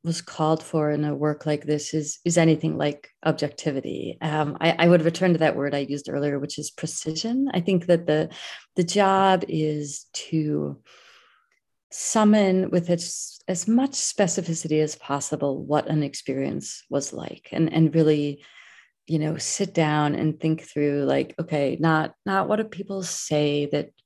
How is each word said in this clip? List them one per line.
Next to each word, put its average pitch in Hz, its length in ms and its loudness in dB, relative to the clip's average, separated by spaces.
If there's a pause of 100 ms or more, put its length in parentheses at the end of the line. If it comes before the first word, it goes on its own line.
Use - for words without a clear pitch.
was 165 160 -4
called 160 420 0
for 151 280 -2
in 147 160 0
a 147 80 -2
work 151 320 -2
like 151 180 -2
this 147 300 -2
is, 151 320 -4
is 170 100 2
anything 160 400 4
like 147 320 -4 (160)
objectivity. - 960 -4
Um, 151 400 -2
I, 165 180 2
I 170 100 6
would 175 120 8
return 170 320 2
to 160 60 2
that 156 180 2
word 139 180 -2
I 143 40 -2
used 143 320 -6
earlier, 143 280 -2
which 143 200 -8
is 123 120 -10
precision. 226 840 -4
I 185 60 2
think 175 260 2
that 170 200 4
the, 156 220 2 (480)
the 180 80 2
job 190 640 4
is 151 640 -4
to 151 680 -2 (1120)
summon 208 760 4
with 175 220 0
as, - 480 -4 (100)
as 185 180 -4
much 254 260 2
specificity 165 920 0
as 151 120 -2
possible 143 720 -4
what 147 240 0
an 156 140 2
experience 135 880 -6
was 139 240 -4
like, - 380 -12
and, 160 200 0
and 160 220 4
really, 151 500 2 (600)
you 160 120 -2
know, 156 200 -2
sit - 340 -4
down 151 420 2
and 156 240 -2
think 160 220 0
through, 143 460 -2
like, 135 320 0
okay, 151 420 -2
not, 156 340 2 (120)
not 190 220 0
what 214 80 2
do 220 80 -2
people 196 380 -8
say 147 680 -2
that 147 200 -4 (140)